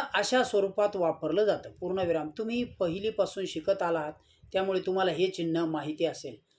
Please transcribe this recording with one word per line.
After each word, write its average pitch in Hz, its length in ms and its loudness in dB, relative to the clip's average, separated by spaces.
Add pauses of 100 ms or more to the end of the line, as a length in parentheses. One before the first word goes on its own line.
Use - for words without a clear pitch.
(140)
अशा 240 300 4
स्वरूपात 202 520 2
वापरलं 165 500 2
जातं - 260 0
पूर्णविराम. 175 640 -2
तुम्ही 233 260 -2
पहिलीपासून 196 800 -2
शिकत 185 360 -2
आलात, 165 320 -2 (400)
त्यामुळे 190 260 0
तुम्हाला 185 320 0
हे 175 160 2
चिन्ह 170 380 0
माहिती 156 400 -2
असेल. 135 320 -4 (220)